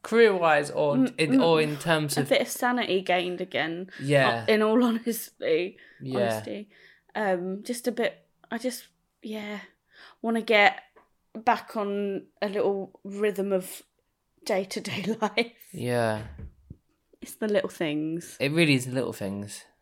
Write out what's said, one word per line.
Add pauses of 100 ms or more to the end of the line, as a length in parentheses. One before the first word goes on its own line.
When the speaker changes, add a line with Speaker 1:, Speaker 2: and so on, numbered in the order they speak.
Speaker 1:
Career-wise
or
Speaker 2:
Mm,
Speaker 1:
in,
Speaker 2:
mm,
Speaker 1:
or
in
terms
Speaker 2:
a
Speaker 1:
of
Speaker 2:
bit
of
sanity
gained
again. (120)
Speaker 1:
Yeah.
Speaker 2:
Uh,
in
all
<laughs>
honesty, (240)
Speaker 1:
Yeah.
Speaker 2:
honesty. (460)
Um,
just
a
bit, (260)
I
just, (340)
yeah, (600)
wanna
get (560)
back
on (180)
a
little
rhythm
of (600)
day-to-day
<laughs>
life. (180)
Speaker 1:
Yeah. (1000)
Speaker 2:
It's
the
little
things.
Speaker 1:
It
really
is
the
little
things (180)